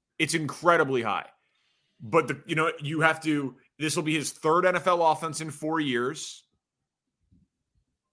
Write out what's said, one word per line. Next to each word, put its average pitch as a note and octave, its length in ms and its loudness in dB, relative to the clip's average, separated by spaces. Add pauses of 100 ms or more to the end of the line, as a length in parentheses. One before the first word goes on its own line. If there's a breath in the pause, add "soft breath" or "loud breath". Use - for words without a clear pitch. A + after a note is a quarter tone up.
(180)
It's D#3 160 0
incredibly D#3 680 2
high. G2+ 260 -4 (720)
But, C#3 300 2
the, C3+ 160 -6
you E3 100 -6
know, D#3+ 240 0
you D3+ 220 -4
have D#3+ 220 2
to, D3 300 -2 (240 soft breath)
this D3+ 200 -2
will E3+ 60 -2
be D#3 120 0
his D3 160 -4
third E3+ 340 2
N F3+ 120 4
F F3 100 0
L F3 180 4
offense D#3 360 0
in D#3+ 100 -8
four D#3 300 -4
years. C3+ 640 -4 (1700)